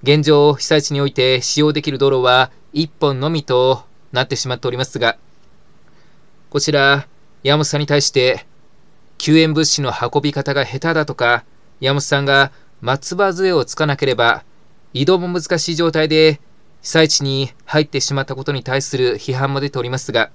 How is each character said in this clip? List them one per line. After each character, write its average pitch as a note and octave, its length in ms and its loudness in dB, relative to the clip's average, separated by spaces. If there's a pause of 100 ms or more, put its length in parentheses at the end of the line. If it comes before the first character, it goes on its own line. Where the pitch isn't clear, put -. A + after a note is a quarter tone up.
現 C#3+ 200 4
状、 D3 300 4
被 C#3 100 -6
災 D3+ 200 2
地 D3 100 -6
に C#3+ 80 -2
お C#3 60 0
い C3+ 40 -4
て C3 300 2
使 - 200 -2
用 D3+ 120 2
で D3 80 -2
き D3 80 -6
る C3+ 80 -6
道 C3+ 140 2
路 C3 100 0
は B2+ 300 4 (200)
一 D#3 160 -2
本 C#3 320 -2
の D3 120 -2
み D#3 120 -4
と B2+ 400 2 (280)
な B2+ 140 0
っ - 20 -20
て B2 80 -4
し - 120 -6
ま B2+ 100 -6
っ - 20 -12
て - 80 -4
お A#2+ 40 -2
り A#2+ 60 -8
ま B2+ 80 -4
す - 140 -10
が、 A#2 180 0 (1300)
こ D3 80 0
ち - 120 -2
ら、 C#3+ 360 2 (340)
山 C#3 160 2
本 D3+ 80 0
さ D3 120 -4
ん - 20 0
に D3 80 -6
対 D3 160 2
し - 80 -2
て、 B2+ 340 0 (720)
救 D#3 220 4
援 D#3+ 140 2
物 D3+ 140 0
資 - 140 -2
の C3 100 -2
運 B2 300 -2
び C#3+ 120 -2
方 C#3 200 -4
が C#3 100 0
下 C3+ 260 -6
手 E3 40 0
だ D#3 140 0
と C3 80 -8
か、 A#2+ 300 0 (340)
山 C3+ 160 0
本 C#3+ 60 -2
さ C#3+ 200 -2
ん C#3+ 40 -4
が C#3 260 2 (300)
松 C3+ 340 -4
葉 F#3+ 180 0
杖 F#3 180 0
を D3+ 140 2
つ - 80 -12
か D#3 140 -2
な C#3 100 -2
け - 80 -2
れ C3 80 0
ば、 A#2 300 0 (500)
移 B2+ 120 -2
動 F#3 120 4
も F3+ 100 -4
難 F3 300 -4
し D#3+ 120 -6
い E3+ 60 -4
状 E3 160 0
態 D#3 160 0
で D#3 320 4 (440)
被 - 60 -12
災 D#3+ 200 4
地 - 140 -2
に C3+ 280 -4 (140)
入 D#3 180 0
っ D3 40 -4
て C#3 140 -4
し - 120 -4
ま C#3 80 -2
っ C3+ 40 -4
た B2+ 100 -8
こ C3 80 -12
と D3 80 -4
に C3+ 100 -4
対 C3 220 -4
す - 160 -8
る B2 180 0
批 C3 160 -8
判 C3+ 180 -2
も C#3 100 -4
出 C#3+ 100 -6
て C3 80 -8
お - 20 -4
り A#2+ 80 -6
ま C3 80 -6
す - 140 -10
が A2+ 240 0